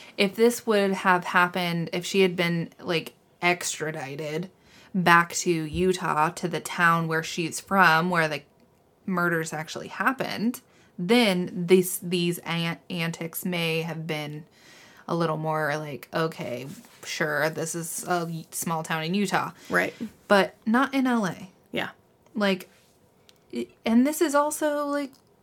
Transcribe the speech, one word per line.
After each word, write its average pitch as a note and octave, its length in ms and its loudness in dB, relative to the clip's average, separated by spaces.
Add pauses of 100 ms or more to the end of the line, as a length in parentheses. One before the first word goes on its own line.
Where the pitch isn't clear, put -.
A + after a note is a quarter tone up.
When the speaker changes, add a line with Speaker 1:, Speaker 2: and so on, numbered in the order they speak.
(180)
Speaker 1:
if G3 180 2
this A#3 300 4
would G3+ 260 4
have F#3 320 2
happened, F3 680 0
if F3 100 -4
she F#3+ 160 2
had F3+ 160 4
been, E3+ 320 0 (100)
like, - 360 -4 (260)
extradited D#3 1080 -4 (440)
back E3+ 380 6 (120)
to F3 60 2
Utah, D#3+ 800 0
to E3+ 180 -6
the D#3+ 120 -4
town E3 480 2
where D#3+ 140 0
she's - 380 -6
from, F3 500 4
where E3 180 2
the D3 140 -6 (640)
murders E3+ 480 0
actually - 340 -10
happened, A3+ 720 -2 (380)
then F#3+ 560 4
this, F3+ 480 4
these F3 380 0
an-, E3 380 -4 (120)
antics E3 540 -6
may E3 380 -2
have D#3+ 240 -8
been D3+ 380 -8 (640)
a - 60 -2
little E3 220 0
more D#3 420 -2
like, D3+ 340 -10
"Okay, C#3 540 -4 (380)
sure, D3+ 460 -2
this D#3 240 -6
is E3 340 -8
a F3 180 0
y-, E3 240 -8
small E3 320 -4
town D#3+ 220 -4
in E3+ 100 -2
Utah." F#3 380 0 (180)
Speaker 2:
Right. F3+ 240 0 (340)
Speaker 1:
But G3 280 4 (100)
not B3+ 260 2
in C4+ 140 0
L A#3 200 0
A. - 240 -8 (200)
Speaker 2:
Yeah. - 200 -6 (440)
Speaker 1:
Like, G3 340 0 (840)
i-, A#3+ 140 -6 (160)
and A3+ 220 6
this D4+ 140 0
is D4+ 140 2
also, D4 520 0
like, C#4+ 260 -4 (300)